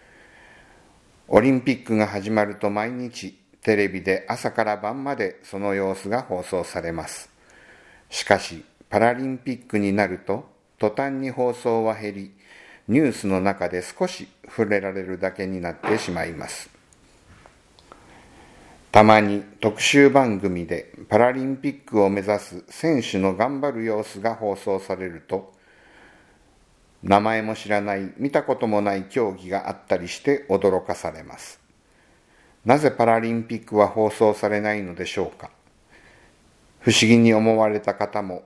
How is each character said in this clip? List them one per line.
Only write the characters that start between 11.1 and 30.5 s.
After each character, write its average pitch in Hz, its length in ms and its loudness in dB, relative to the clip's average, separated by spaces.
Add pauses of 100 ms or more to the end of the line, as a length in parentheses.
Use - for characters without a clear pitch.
に 135 140 -6
放 123 240 -2
送 113 320 -2
は 110 100 -2
減 104 200 -10
り、 98 200 -14 (520)
ニ 117 120 4
ュ 151 100 2
ー 107 40 -2
ス - 140 -6
の 95 120 2
中 92 300 -2
で 90 120 -6
少 - 260 -6
し - 200 -12 (180)
触 - 200 -2
れ 101 160 0
ら 98 100 -6
れ 95 120 -8
る 92 140 -8
だ 92 140 -4
け 95 160 -8
に 92 140 -6
な 87 80 -6
っ 82 60 -10
て 107 220 -2
し 95 140 -6
ま 82 140 -4
い 85 80 -8
ま - 160 -12
す。 - 200 -14 (2250)
た 107 120 10
ま 107 180 10
に 101 220 0 (180)
特 104 200 -2
集 143 280 8
番 123 320 2
組 90 240 -2
で 82 260 -8 (160)
パ 107 120 4
ラ 123 120 6
リ 131 100 -4
ン 135 140 -4
ピ 135 140 -6
ッ - 160 -12
ク 107 180 2
を 98 60 4
目 101 120 -4
指 101 180 0
す - 280 -16
選 151 340 -2
手 101 160 -4
の 95 200 0
頑 135 240 -2
張 143 100 -2
る 113 140 -6
様 107 180 -2
子 104 160 -14
が 113 160 -4
放 101 220 -4
送 95 240 -4
さ 95 160 -6
れ 92 100 -8
る 80 180 -14
と、 - 280 -8 (1500)
名 98 180 6
前 110 200 0
も 107 140 -4
知 101 140 -12
ら 104 100 2
な 101 160 -4
い、 98 220 -8
見 139 140 -4
た 151 120 2
こ 135 140 -2
と 120 100 -2
も 104 140 2
な 101 140 0
い 95 80 -6
競 110 280 -2
技 92 180 -12
が 95 200 -4
あ 101 40 -6
っ - 40 -14 (100)
た 98 80 0
り 87 140 -6
し - 100 -12
て - 300 -2